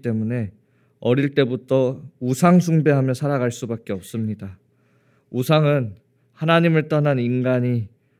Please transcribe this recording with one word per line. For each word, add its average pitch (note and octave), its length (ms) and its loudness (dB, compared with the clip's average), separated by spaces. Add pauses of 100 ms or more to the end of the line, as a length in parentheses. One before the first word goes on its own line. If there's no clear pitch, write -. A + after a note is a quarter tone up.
때문에 A2 480 -4 (500)
어릴 C#3 340 0
때부터 B2+ 680 0 (180)
우상 F3 400 4
숭배하며 C#3+ 540 2
살아갈 B2+ 380 -2
수밖에 A2+ 400 -8
없습니다. G2 680 -8 (720)
우상은 C#3+ 640 0 (380)
하나님을 E3 560 2
떠난 D3 300 0
인간이 B2 720 0 (320)